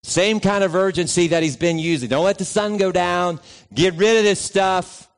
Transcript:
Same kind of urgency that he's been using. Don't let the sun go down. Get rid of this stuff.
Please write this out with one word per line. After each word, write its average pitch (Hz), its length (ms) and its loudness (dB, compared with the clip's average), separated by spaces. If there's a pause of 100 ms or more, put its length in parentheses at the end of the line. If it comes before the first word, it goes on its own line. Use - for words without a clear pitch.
Same 208 380 0
kind 202 220 2
of 175 120 0
urgency 180 540 0
that 165 140 2
he's 143 140 -4
been 165 240 -2
using. 160 280 -2
Don't 143 160 0
let 196 140 0
the 190 60 -4
sun 208 320 -2
go 190 160 0
down. 175 480 -2 (340)
Get 170 200 0
rid 214 220 2
of 220 60 4
this 208 180 2
stuff. 190 760 -2